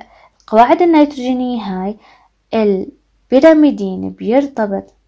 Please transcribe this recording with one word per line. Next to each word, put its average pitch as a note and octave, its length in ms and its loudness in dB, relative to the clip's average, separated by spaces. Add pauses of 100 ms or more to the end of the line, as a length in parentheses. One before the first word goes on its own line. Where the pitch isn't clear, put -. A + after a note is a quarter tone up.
(420)
القواعد B3 400 2
النيتروجينية B3+ 800 0
هاي G3 360 -8 (560)
البيراميدين G#3 1600 0
بيرتبط G#3 840 -4 (140)